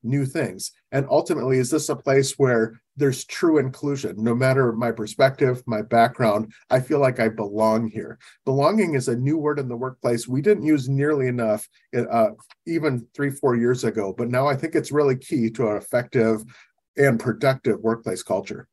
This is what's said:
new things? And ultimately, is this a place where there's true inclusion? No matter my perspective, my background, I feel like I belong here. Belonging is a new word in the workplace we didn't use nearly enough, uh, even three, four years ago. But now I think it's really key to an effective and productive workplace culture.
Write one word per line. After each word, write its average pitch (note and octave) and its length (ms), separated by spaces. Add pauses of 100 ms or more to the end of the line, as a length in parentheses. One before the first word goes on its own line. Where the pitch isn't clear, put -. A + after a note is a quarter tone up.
new C3+ 200
things? A2+ 460 (220)
And C3+ 180
ultimately, C3+ 480
is B2 120
this D3+ 180
a D3 80
place C#3 420
where A2+ 420 (160)
there's C#3 280
true D#3+ 340
inclusion? C3 600
No A#2 160
matter C3 380
my A2+ 200
perspective, B2+ 720
my A2 140
background, A2+ 720 (180)
I C3 100
feel C#3+ 180
like C3 200
I A2+ 120
belong A2 580
here. G#2+ 300 (260)
Belonging D#3 500
is C3 140
a A#2+ 80
new C#3 220
word D3 200
in C3 100
the A#2+ 80
workplace B2 520
we B2+ 140
didn't G3+ 220
use D3 240
nearly C#3 400
enough, A2+ 380 (300)
uh, A2+ 340 (360)
even D3 480
three, C#3+ 160
four C3+ 260
years B2 280
ago. G2+ 320
But A#2+ 120
now B2+ 180
I C#3+ 80
think D#3 200
it's D3 180
really C#3+ 240
key B2 340
to A2+ 200
an G#2 80
effective A2+ 640 (520)
and C3+ 220
productive B2+ 600
workplace A2+ 420
culture. - 500